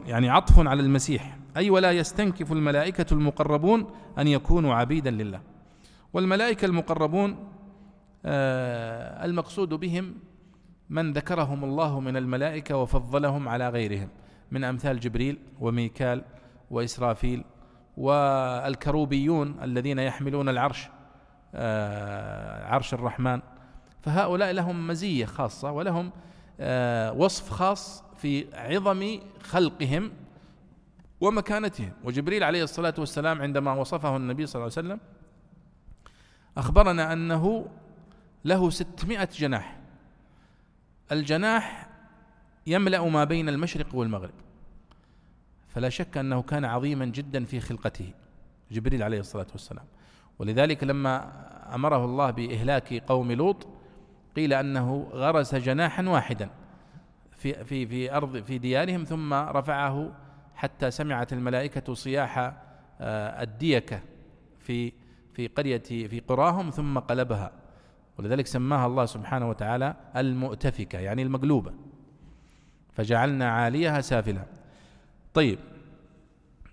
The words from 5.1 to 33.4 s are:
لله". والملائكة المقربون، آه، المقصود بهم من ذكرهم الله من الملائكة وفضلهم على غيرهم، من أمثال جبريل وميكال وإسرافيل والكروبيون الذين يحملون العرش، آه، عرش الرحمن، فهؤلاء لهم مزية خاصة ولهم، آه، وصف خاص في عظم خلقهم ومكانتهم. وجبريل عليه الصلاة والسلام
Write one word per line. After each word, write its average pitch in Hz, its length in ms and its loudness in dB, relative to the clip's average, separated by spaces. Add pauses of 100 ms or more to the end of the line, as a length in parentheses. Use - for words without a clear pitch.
لله". 104 300 -4 (720)
والملائكة 202 520 2
المقربون، 170 840 2 (760)
آه، 123 1000 -2
المقصود 175 440 -2
بهم 175 440 -4 (760)
من 156 240 0
ذكرهم 147 500 -2
الله 139 360 0
من 131 180 -2
الملائكة 139 600 -2
وفضلهم 139 720 2
على 123 200 -2
غيرهم، 104 400 -2 (420)
من 135 120 -2
أمثال 127 360 -2
جبريل 120 380 0 (220)
وميكال 120 640 0 (480)
وإسرافيل 120 720 0 (540)
والكروبيون 139 1700 2
الذين 127 360 -2
يحملون 135 500 -2
العرش، 131 400 0 (680)
آه، 104 1160 -6
عرش 131 200 0
الرحمن، 123 480 -2 (600)
فهؤلاء 180 500 2
لهم 175 360 -2
مزية 165 380 -2
خاصة 135 460 -6
ولهم، 175 400 -2 (480)
آه، 120 540 0
وصف 185 360 0
خاص - 540 -2 (140)
في 143 360 -2
عظم 190 680 -2 (240)
خلقهم 160 680 0 (1120)
ومكانتهم. 202 720 0 (120)
وجبريل 147 400 0
عليه 165 200 2
الصلاة 165 340 -2
والسلام 151 440 -2